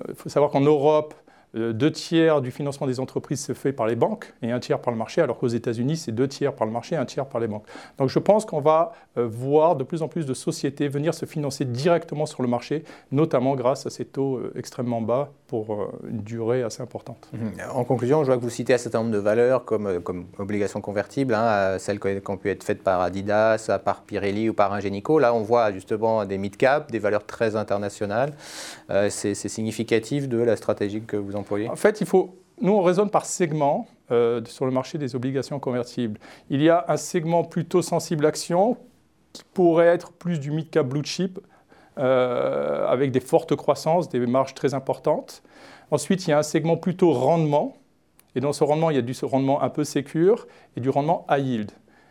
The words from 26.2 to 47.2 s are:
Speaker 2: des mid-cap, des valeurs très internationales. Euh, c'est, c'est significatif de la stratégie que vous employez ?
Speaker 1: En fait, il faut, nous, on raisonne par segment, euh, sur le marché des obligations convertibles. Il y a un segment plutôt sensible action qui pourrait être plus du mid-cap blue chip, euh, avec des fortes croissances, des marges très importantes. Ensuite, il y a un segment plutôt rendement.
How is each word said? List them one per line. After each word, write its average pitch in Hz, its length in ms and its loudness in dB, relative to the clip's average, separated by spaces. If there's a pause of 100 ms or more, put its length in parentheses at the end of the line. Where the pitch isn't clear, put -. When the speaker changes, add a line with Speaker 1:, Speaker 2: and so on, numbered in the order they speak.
Speaker 2:
des 98 140 -4
mid-cap, 131 520 2
des 113 100 -2
valeurs 104 260 0
très 110 320 -2
internationales. 101 760 -2 (580)
Euh, 101 200 2
c'est, 101 240 -2
c'est 101 160 -6
significatif 113 800 -2
de 117 80 0
la 117 180 4
stratégie 104 460 -2
que 113 160 -6
vous 101 180 -6
employez ? 104 320 -4
Speaker 1:
En - 80 -6
fait, 214 240 2
il 180 80 -2
faut, 185 300 2 (240)
nous, 190 100 2
on 208 120 4
raisonne 185 260 4
par - 160 2
segment, 156 640 -2 (240)
euh, 120 340 2
sur - 200 -6
le 131 60 0
marché 131 260 -4
des 135 180 -6
obligations 131 440 -4
convertibles. 120 580 -4 (320)
Il 139 120 0
y 160 80 6
a 170 180 4
un 151 100 0
segment 165 460 0
plutôt 170 380 0
sensible 160 440 -2
action 175 520 2 (560)
qui - 100 -18 (100)
pourrait 170 340 6
être 170 260 2
plus 175 260 -4
du 143 120 -6
mid-cap 156 360 0
blue 139 160 -2
chip, 185 360 -4 (580)
euh, 131 920 2
avec 131 240 2
des 123 80 4
fortes - 360 0
croissances, 156 520 0
des 123 120 -4
marges 127 340 0
très 139 200 -2
importantes. 151 720 -4 (460)
Ensuite, 180 380 0
il - 20 -2
y 147 40 6
a 147 40 6
un 151 60 4
segment 160 340 0
plutôt 165 340 4
rendement. 151 640 2 (600)